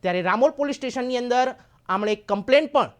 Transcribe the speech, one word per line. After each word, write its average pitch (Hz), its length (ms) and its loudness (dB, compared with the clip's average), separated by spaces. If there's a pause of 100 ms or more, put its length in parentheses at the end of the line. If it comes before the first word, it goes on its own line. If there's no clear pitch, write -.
ત્યારે 180 240 0
રામોલ 240 300 2
પોલીસ 277 220 -2
સ્ટેશનની 254 420 -4
અંદર 247 260 0 (400)
આમણે 214 260 -2 (160)
કમ્પ્લેન 254 440 2
પણ 220 260 2